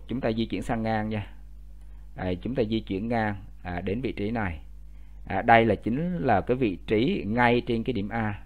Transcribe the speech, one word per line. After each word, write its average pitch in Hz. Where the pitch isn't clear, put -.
chúng 127
ta 117
di 113
chuyển 98
sang 117
ngang 110
nha. 107
À, 92
chúng 120
ta 127
di 110
chuyển 101
ngang, 110
à, 87
đến 101
vị 110
trí 101
này. 98
À, 95
đây 117
là 101
chính 160
là 117
cái 123
vị 107
trí 120
ngay 120
trên 113
cái 131
điểm 101
A. 107